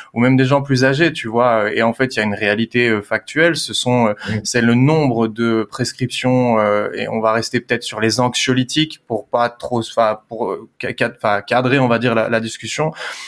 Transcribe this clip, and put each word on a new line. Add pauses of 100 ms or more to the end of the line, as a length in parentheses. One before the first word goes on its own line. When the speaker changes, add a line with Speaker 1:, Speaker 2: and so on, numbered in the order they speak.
(140)
Speaker 1:
ou
même
des
gens
plus
âgés,
tu
vois.
Et
en
fait
il
y
a
une
réalité,
euh,
factuelle,
ce
sont,
euh, (160)
Speaker 2:
Mm.
Speaker 1:
c'est
le
nombre
de
prescriptions,
euh,
et
on
va
rester
peut-être
sur
les
anxiolytiques
pour
pas
trop,
enfin,
pour,
euh, (120)
ca-,
ca-,
enfin,
cadrer,
on
va
dire,
la,
la
discussion. (360)